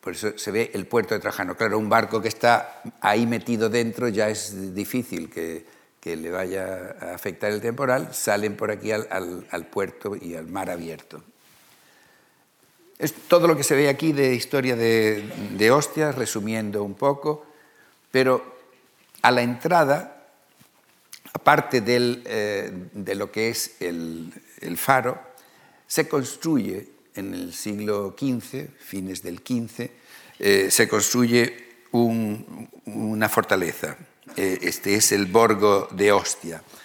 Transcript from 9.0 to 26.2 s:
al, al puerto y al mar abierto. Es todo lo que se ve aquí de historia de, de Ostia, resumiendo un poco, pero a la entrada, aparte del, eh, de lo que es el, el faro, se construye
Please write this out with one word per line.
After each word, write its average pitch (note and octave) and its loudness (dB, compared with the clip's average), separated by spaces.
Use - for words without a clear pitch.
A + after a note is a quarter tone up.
al, F2+ -6
al E2+ -8
puerto G2 -6
y F2 -12
al E2 -12
mar F#2+ -6
abierto. E2 -10
Es D#3 -4
todo F3 4
lo D#3+ 6
que C#3 -2
se C#3 2
ve C#3+ 6
aquí D3 2
de C3+ 4
historia B2+ 0
de, A2 2
de G#2+ 6
Ostia, D3+ 4
resumiendo G#2+ -4
un G2 -8
poco, C#3 -2
pero C3 2
a B2 8
la B2 4
entrada, D3 2
aparte D3 4
del, A#2+ 2
eh, G2 -4
de G2 -8
lo G2 -6
que A2+ 0
es - -6
el, E2 -8
el E2+ -8
faro, B2+ 2
se D#3 0
construye B2 -2